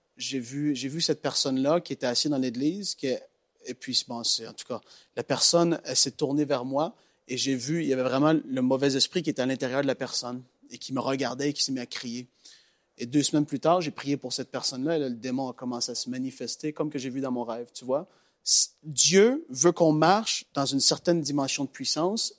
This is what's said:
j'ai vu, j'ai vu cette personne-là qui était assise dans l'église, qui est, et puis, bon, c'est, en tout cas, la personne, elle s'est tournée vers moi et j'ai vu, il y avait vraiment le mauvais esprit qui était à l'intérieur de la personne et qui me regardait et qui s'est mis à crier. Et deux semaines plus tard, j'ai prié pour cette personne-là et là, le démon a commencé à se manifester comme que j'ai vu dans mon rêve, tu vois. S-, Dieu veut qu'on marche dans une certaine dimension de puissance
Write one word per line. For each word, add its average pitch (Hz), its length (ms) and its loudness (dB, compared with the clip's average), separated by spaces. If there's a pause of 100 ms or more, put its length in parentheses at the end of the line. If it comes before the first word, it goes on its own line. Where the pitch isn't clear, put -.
(200)
j'ai 131 200 -4
vu, 139 360 -2
j'ai 127 140 -6
vu 156 120 -4
cette 156 200 0
personne-là 139 580 2
qui 170 140 -8
était 135 120 -6
assise 123 240 0
dans 147 80 0
l'église, 139 560 -2
qui - 140 -6
est, 123 160 -2 (420)
et 127 80 -8
puis, - 340 -2
bon, 120 160 -10
c'est, 113 240 -2
en 113 60 -16
tout - 140 -14
cas, 117 140 -8 (340)
la 120 80 -4
personne, 170 600 4
elle 156 100 -4
s'est - 160 2
tournée 147 340 0
vers 131 200 0
moi 143 280 -2 (340)
et 127 100 -6
j'ai 131 180 0
vu, 139 260 -2
il 147 60 -2
y 135 60 4
avait 127 100 0
vraiment 135 300 4
le 131 280 -2
mauvais 131 340 2
esprit 139 280 0
qui 151 60 -4
était 135 120 0
à 123 40 0
l'intérieur 131 360 -2
de 139 60 0
la 127 80 2
personne 127 480 -8 (260)
et 120 80 -14
qui - 160 -12
me 131 60 -2
regardait 131 500 -2
et 143 40 -2
qui - 100 -2
s'est - 80 -2
mis 131 80 -6
à 120 60 -8
crier. 123 420 -10 (680)
Et 120 80 -8
deux 139 180 2
semaines 147 220 2
plus 143 160 -6
tard, 175 200 4
j'ai 151 100 -4
prié 139 260 -4
pour 127 160 -8
cette - 180 -8
personne-là 135 460 -2
et - 20 0
là, 139 100 -2
le 123 60 -6
démon 127 340 -4
a 120 40 -8
commencé 123 380 -6
à 120 40 -8
se - 140 -6
manifester 127 640 -6
comme 151 160 -4
que 147 100 -6
j'ai 123 100 -6
vu 131 120 -6
dans 131 100 -2
mon 123 140 -4
rêve, 117 280 -8
tu - 120 -14
vois. 139 220 -2 (380)
S-, - 260 4 (120)
Dieu 196 680 6
veut 131 220 4
qu'on 165 220 6
marche 175 600 4
dans 139 120 0
une 135 140 0
certaine 165 420 2
dimension 143 420 -2
de 131 60 -4
puissance 170 680 -2